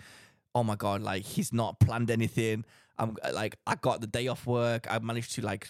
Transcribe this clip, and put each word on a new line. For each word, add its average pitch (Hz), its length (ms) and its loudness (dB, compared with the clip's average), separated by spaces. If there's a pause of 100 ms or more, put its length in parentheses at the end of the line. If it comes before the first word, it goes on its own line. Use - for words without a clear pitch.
(540)
"Oh 123 100 4
my 107 140 0
God, 101 240 0
like, 98 220 -4
he's - 280 -2
not 117 300 0
planned 117 280 4
anything. 113 540 2 (340)
I'm, 110 240 -2
uh, 67 120 -2
like, 104 240 -2 (100)
I 117 80 2
got 123 240 0
the 113 80 -6
day 120 220 -2
off - 180 -4
work. 120 420 2
I 113 100 0
managed 117 340 -4
to, - 80 -4
like, 98 280 -4